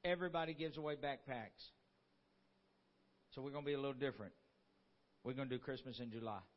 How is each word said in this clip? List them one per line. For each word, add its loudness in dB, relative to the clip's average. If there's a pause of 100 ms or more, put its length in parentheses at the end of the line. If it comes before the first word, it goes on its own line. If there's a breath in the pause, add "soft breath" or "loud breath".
Everybody 4
gives 0
away 2
backpacks. -2 (1700)
So -6
we're -2
gonna -2
be 4
a 4
little 0
different. 0 (920)
We're 2
gonna 0
do 2
Christmas -4
in -4
July. -2 (180)